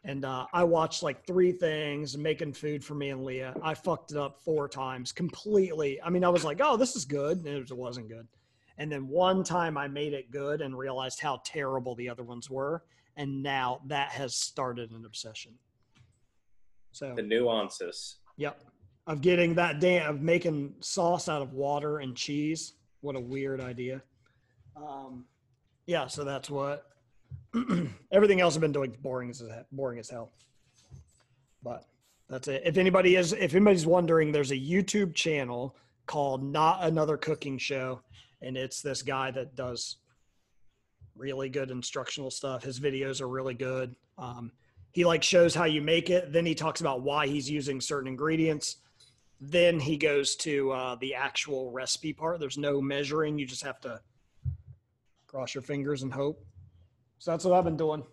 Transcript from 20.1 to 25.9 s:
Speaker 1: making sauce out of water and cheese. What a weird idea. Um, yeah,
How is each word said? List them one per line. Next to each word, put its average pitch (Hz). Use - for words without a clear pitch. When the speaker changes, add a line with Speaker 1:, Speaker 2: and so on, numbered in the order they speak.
Speaker 1:
making 160
sauce 175
out 151
of 127
water 143
and 131
cheese. 151
What 139
a 131
weird 135
idea. 127
Um, 135
yeah, 156